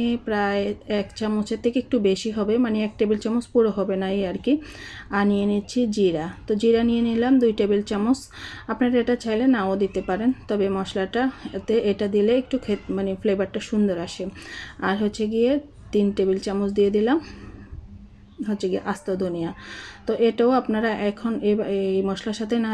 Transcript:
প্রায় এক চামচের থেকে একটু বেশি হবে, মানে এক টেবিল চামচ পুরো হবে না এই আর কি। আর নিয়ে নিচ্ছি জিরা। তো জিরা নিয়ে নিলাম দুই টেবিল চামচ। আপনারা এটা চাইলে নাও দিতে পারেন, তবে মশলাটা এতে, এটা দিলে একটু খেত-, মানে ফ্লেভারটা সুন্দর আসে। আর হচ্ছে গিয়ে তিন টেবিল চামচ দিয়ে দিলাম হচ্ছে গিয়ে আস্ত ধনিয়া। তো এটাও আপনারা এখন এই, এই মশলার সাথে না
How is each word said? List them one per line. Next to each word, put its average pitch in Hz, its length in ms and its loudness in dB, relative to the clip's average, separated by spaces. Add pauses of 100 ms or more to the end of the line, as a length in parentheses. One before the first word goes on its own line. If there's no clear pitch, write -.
(260)
প্রায় 202 360 0 (280)
এক 208 260 0
চামচের 214 460 -2
থেকে 240 180 0
একটু 240 200 0
বেশি 196 320 2
হবে, 214 260 0
মানে 226 260 2
এক 214 140 -2
টেবিল 214 220 2
চামচ 233 280 -2
পুরো 226 240 4
হবে 196 260 -2
না 190 140 -2
এই 202 140 0
আর 185 120 -4
কি। 254 160 0 (560)
আর 202 180 0
নিয়ে 202 180 2
নিচ্ছি 208 420 0
জিরা। 185 380 2 (180)
তো - 120 -4
জিরা 226 280 4
নিয়ে 233 180 2
নিলাম 233 380 2
দুই 233 140 6
টেবিল 208 300 2
চামচ। 214 360 0 (480)
আপনারা 240 320 2
এটা 240 160 2
চাইলে 226 320 0
নাও 196 280 4
দিতে 190 260 0
পারেন, 196 280 0 (180)
তবে 208 220 0
মশলাটা 190 540 -2 (300)
এতে, 196 220 -2 (100)
এটা 202 220 0
দিলে 208 300 4
একটু 262 200 -2
খেত-, 202 360 -4
মানে 190 220 -2
ফ্লেভারটা 190 440 -2
সুন্দর 208 400 0
আসে। 170 240 -8 (560)
আর 190 180 0
হচ্ছে 214 300 -2
গিয়ে 226 240 2 (400)
তিন 208 200 4
টেবিল 190 280 2
চামচ 196 320 -2
দিয়ে 202 200 4
দিলাম 220 260 2 (1300)
হচ্ছে 208 220 -2
গিয়ে 190 180 -2
আস্ত - 300 -6
ধনিয়া। 175 360 -2 (540)
তো 226 140 -2
এটাও 233 320 4
আপনারা 226 380 2 (100)
এখন 208 420 -2
এই, 208 140 4 (140)
এই 190 320 0
মশলার 196 380 -4
সাথে 226 200 -2
না 220 140 0